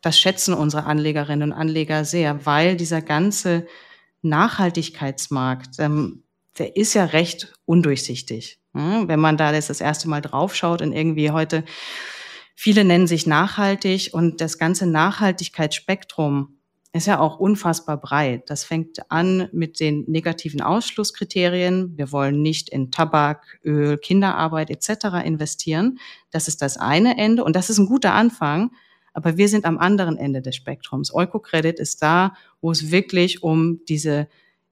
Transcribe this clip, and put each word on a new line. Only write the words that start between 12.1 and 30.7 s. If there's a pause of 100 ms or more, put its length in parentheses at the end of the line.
viele
nennen
sich
nachhaltig
und
das
ganze
Nachhaltigkeitsspektrum (380)
ist
ja
auch
unfassbar
breit.
Das
fängt
an
mit
den
negativen
Ausschlusskriterien.
Wir
wollen
nicht
in
Tabak,
Öl,
Kinderarbeit
et
cetera
investieren. (320)
Das
ist
das
eine
Ende
und
das
ist
ein
guter
Anfang. (420)
Aber
wir
sind
am
anderen
Ende
des
Spektrums.